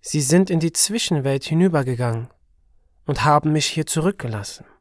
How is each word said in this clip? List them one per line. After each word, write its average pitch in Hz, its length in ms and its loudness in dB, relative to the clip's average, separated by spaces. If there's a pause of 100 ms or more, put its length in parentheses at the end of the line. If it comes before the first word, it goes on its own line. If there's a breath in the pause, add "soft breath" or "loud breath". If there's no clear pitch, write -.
Sie 147 140 -2
sind 170 300 4
in 165 100 0
die 160 140 -2
Zwischenwelt 139 720 -2
hinübergegangen 127 800 0 (800)
und - 180 -2
haben 151 300 4
mich 151 140 0
hier - 180 -4
zurückgelassen. 123 800 -4 (160)